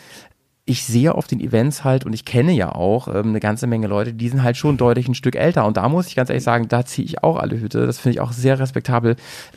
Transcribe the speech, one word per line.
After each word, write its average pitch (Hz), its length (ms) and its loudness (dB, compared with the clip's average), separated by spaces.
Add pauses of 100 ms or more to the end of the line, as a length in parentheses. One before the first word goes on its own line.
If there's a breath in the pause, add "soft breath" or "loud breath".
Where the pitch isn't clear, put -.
(720 loud breath)
ich 127 140 -2
sehe 120 300 2
auf - 120 -4
den 120 140 -4
Events 120 420 0
halt 131 220 2
und - 80 -6
ich 113 140 -8
kenne 135 260 2
ja 101 220 0
auch, 101 340 0
ähm, 107 200 -2
eine 107 120 0
ganze 107 260 -2
Menge 113 200 0
Leute, 104 260 -2
die 117 160 -4
sind 131 140 0
halt 120 160 2
schon 147 180 2
deutlich 123 320 2
ein 127 60 2
Stück - 200 -2
älter. 151 300 2
Und 107 140 2
da 98 100 2
muss 175 200 0
ich - 60 -16
ganz 127 140 0
ehrlich 135 160 -2
sagen, 117 240 0
da 120 160 0
ziehe - 220 -6
ich - 180 -6
auch 165 140 2
alle 110 200 -2
Hüte. 117 280 -2
Das 123 120 -2
finde 120 180 0
ich - 40 -4
auch 120 120 -4
sehr 127 260 2
respektabel, 120 580 0 (400 loud breath)